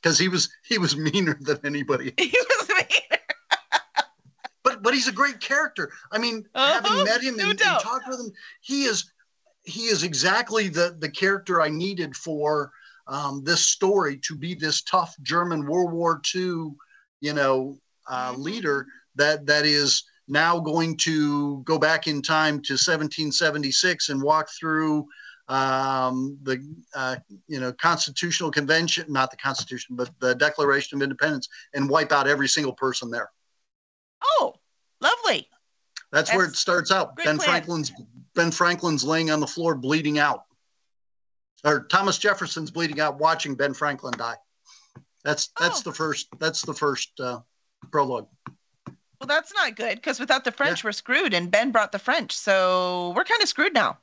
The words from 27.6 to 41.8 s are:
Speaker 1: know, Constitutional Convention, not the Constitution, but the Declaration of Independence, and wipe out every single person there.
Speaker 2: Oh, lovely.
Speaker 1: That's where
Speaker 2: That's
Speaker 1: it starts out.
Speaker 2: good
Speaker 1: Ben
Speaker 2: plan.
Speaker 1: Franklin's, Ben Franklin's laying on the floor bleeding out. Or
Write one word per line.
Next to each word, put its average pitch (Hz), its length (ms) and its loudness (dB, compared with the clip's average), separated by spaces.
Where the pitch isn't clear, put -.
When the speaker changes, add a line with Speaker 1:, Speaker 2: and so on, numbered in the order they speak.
Speaker 1:
know, 127 120 -4
Constitutional 165 760 -2
Convention, 160 640 0
not 131 180 0
the - 60 -18
Constitution, - 580 -6
but 123 240 -4
the 127 160 2
Declaration 143 640 0
of 139 40 0
Independence, 139 460 -2
and 139 140 0
wipe 151 220 2
out 143 160 4
every 139 220 2
single 139 240 0
person 127 400 -4
there. 117 180 -8
Speaker 2:
Oh, 539 300 2
lovely. 392 480 0
Speaker 1:
That's 156 240 2
where 185 120 4
Speaker 2:
That's 143 120 -8
Speaker 1:
it - 20 -2
starts 175 300 0
out. 190 260 2
Speaker 2:
good 170 100 -6
Speaker 1:
Ben 151 100 2
Speaker 2:
plan. - 120 0
Speaker 1:
Franklin's, 160 440 -2
Ben 170 160 2
Franklin's 170 540 0
laying 160 260 2
on 151 80 2
the 151 80 0
floor 165 300 -2
bleeding 147 420 0
out. 147 260 0
Or 147 200 4